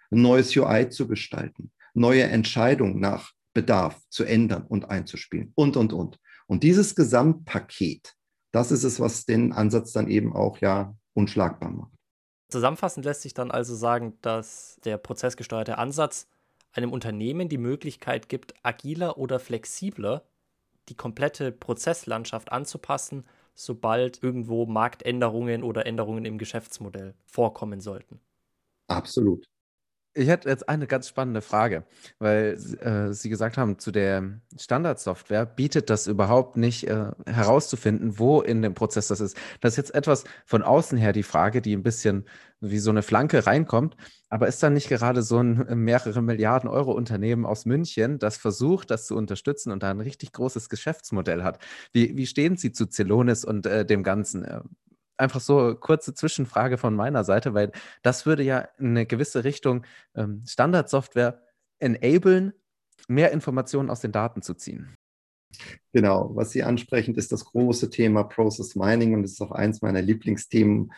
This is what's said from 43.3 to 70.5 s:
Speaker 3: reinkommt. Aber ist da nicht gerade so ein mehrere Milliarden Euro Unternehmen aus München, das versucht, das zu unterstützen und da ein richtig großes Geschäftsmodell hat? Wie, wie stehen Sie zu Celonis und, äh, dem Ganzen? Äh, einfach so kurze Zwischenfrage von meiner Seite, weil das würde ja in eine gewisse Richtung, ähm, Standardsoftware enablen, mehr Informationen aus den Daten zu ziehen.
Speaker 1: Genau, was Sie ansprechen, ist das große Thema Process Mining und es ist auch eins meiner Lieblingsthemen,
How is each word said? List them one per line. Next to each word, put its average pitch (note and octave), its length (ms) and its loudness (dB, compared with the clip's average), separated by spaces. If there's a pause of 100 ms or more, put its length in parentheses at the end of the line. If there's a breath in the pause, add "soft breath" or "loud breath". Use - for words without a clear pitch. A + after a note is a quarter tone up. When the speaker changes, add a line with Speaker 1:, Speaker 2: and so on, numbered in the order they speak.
Speaker 3:
reinkommt. C#3 500 2 (320 loud breath)
Aber A2 180 2
ist B2 140 -4
da D#3 80 4
nicht C#3+ 180 2
gerade A#2+ 360 2
so A#2 160 2
ein A#2+ 440 2
mehrere A#2 380 2
Milliarden A#2 480 0
Euro C3+ 220 0
Unternehmen A#2 560 -2
aus A2 180 -4
München, C3+ 540 0
das B2+ 180 -2
versucht, C3+ 540 0
das A2+ 160 -4
zu G#2+ 80 -4
unterstützen A2 560 -4
und F#2+ 100 -6
da G2 80 -2
ein G2 100 -2
richtig C3 320 -10
großes B2 380 -6
Geschäftsmodell F#2 720 -4
hat? F#2 160 -4 (340 loud breath)
Wie, A#2+ 240 4
wie C3 120 -4
stehen D#3+ 280 0
Sie D3+ 160 -4
zu - 140 -2
Celonis A2 600 2
und, G#2 200 -4
äh, G#2 180 2
dem G2 200 2
Ganzen? F#2+ 420 -2
Äh, - 160 -10 (540)
einfach C3 260 0
so B2 340 4
kurze D#3 400 0
Zwischenfrage B2+ 640 -2
von A2 160 0
meiner A2 280 0
Seite, G2 300 2
weil G#2 180 2 (300 loud breath)
das - 240 0
würde D3+ 160 2
ja C3 260 0 (120)
in C3+ 80 -2
eine A#2 180 2
gewisse A#2+ 380 -2
Richtung, B2+ 420 -2 (300 soft breath)
ähm, G#2 320 -4
Standardsoftware C3 960 2 (340)
enablen, F#3 760 4 (540)
mehr C#3 240 4
Informationen C#3 600 -2
aus A#2+ 100 -6
den A2+ 100 -4
Daten G#2+ 300 -2
zu F2 140 -10
ziehen. - 400 -14 (960 loud breath)
Speaker 1:
Genau, G2+ 400 4
was A2 160 -2
Sie - 140 -2
ansprechen, A#2+ 500 0
ist - 180 -4
das - 140 -4
große A#2+ 460 0
Thema G#2+ 320 2
Process G#2+ 520 -2
Mining A2 380 2
und G#2+ 100 2
es G2 100 -8
ist - 80 -12
auch G#2 100 -8
eins G#2+ 320 -2
meiner G2 180 0
Lieblingsthemen, G#2+ 960 2